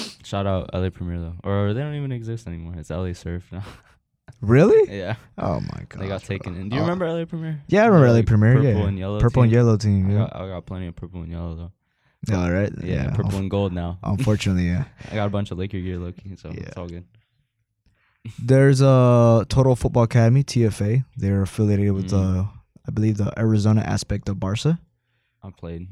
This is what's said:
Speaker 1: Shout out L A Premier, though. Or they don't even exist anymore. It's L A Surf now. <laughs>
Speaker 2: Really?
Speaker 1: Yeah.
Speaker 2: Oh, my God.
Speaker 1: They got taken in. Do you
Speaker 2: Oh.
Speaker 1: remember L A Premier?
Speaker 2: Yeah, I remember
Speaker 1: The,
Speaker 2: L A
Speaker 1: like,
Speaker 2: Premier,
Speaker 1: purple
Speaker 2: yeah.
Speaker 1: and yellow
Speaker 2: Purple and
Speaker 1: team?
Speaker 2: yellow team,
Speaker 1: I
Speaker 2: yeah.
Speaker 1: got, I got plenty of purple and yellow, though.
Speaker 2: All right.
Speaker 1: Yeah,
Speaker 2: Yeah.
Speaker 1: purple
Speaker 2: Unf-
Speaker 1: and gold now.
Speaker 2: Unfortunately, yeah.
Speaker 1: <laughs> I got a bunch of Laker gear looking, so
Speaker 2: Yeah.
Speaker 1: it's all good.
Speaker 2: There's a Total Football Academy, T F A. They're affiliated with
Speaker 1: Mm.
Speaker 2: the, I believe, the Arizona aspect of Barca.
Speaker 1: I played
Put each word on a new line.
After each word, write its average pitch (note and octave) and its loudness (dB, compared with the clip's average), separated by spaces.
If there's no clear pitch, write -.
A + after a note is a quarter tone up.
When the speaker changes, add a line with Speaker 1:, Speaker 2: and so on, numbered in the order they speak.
Speaker 1:
Shout G2 -6
out F#2+ -2
L F2+ -4
A F#2 -2
Premier, F2 -8
though. E2+ -10
Or G2+ 0
they A#2+ -4
don't D3 -6
even C#3+ -6
exist A2+ -10
anymore. E2+ -10
It's D#2 -12
L F2+ -4
A F2+ -6
Surf F2 -10
now. F#2+ -10
<laughs> - -18
Speaker 2:
Really? E3+ 4
Speaker 1:
Yeah. F#2+ -6
Speaker 2:
Oh, E2 -4
my G1+ -12
God. G2 -14
Speaker 1:
They G2 -6
got G2 -8
taken F#2 -8
in. F#2+ -10
Do A2+ -6
you D3+ 0
Speaker 2:
Oh. - 0
Speaker 1:
remember F3 -2
L E3 -4
A E3 -6
Premier? D#3+ -10
Speaker 2:
Yeah, G3+ 4
I - 6
remember E3 8
Speaker 1:
The, A#2+ 6
Speaker 2:
L A#2 6
A - 6
Speaker 1:
like, A2 2
Speaker 2:
Premier, A2 4
Speaker 1:
purple C#3+ 4
Speaker 2:
yeah. G2+ 2
Speaker 1:
and G2 -4
yellow G2+ -4
Speaker 2:
Purple A#2+ 4
and A2 4
Speaker 1:
team? A2+ 6
Speaker 2:
yellow A#2 4
team, G2+ 2
Speaker 1:
I G2 2
Speaker 2:
yeah. G#2 2
Speaker 1:
got, F#2+ -2
I F#2 -10
got F2+ -12
plenty F#2 -10
of E2+ -14
purple F2 -14
and E2 -14
yellow, E2+ -8
though. G#2 -2
Speaker 2:
All F2+ -2
right. G2 -2
Speaker 1:
Yeah, F2 -4
Speaker 2:
Yeah. - -4
Speaker 1:
purple G#2+ -2
Speaker 2:
Unf- G2 -4
Speaker 1:
and F#2+ -4
gold G2+ -2
now. F2 -6
Speaker 2:
Unfortunately, G2+ 0
yeah. F2 -2
Speaker 1:
<laughs> - -18
I - -8
got G#2 -4
a G#2 -6
bunch G2+ -6
of E2+ -8
Laker G2 -8
gear F2+ -8
looking, F2+ -14
so E2 -16
Speaker 2:
Yeah. E2+ -12
Speaker 1:
it's - -16
all F2 -12
good. F2 -16
Speaker 2:
There's C3+ 4
a B2 6
Total C3 2
Football - 0
Academy, A#2 4
T A#2+ 0
F G#2 -2
A. A#2 0
They're G2 0
affiliated G2+ 2
with F#2+ -4
Speaker 1:
Mm. F#2+ -8
Speaker 2:
the, F#2+ 0
I - -8
believe, A2 0
the G2+ -2
Arizona A2 2
aspect G2+ -6
of G2 -6
Barca. A2 -2
Speaker 1:
I F#2+ -18
played E2+ -12